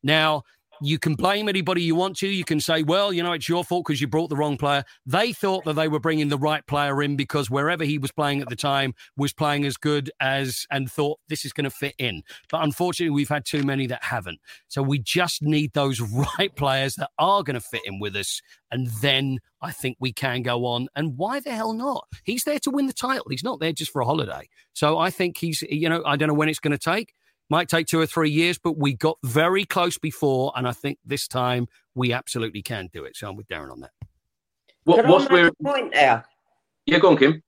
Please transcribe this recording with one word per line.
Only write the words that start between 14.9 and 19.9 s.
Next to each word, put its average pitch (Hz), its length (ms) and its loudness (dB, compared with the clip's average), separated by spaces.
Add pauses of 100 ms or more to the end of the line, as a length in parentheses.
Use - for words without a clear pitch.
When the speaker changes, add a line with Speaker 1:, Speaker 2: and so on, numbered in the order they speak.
Speaker 1:
just 170 420 0
need 151 320 0
those 135 260 0
<laughs> 117 400 -2
right 196 160 -2
players 135 420 0
that 143 200 -6
are 196 240 4
gonna 131 180 -4
fit 110 240 -8
in 98 140 -8
with 101 180 -6
us. - 280 -6 (260)
And 127 160 -4 (160)
then 135 380 0 (240)
I - 80 -8
think 127 280 -6